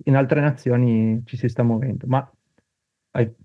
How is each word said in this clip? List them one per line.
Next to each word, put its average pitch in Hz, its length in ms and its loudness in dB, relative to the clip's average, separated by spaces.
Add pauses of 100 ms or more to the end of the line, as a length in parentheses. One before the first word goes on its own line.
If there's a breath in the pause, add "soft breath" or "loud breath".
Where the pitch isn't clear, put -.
In 135 100 4
altre 135 260 2
nazioni 120 840 0
ci 123 120 -12
si 127 120 -2
sta 120 140 -2
muovendo, 117 440 -2
ma 131 220 -2 (840)
hai, 113 200 -2 (140)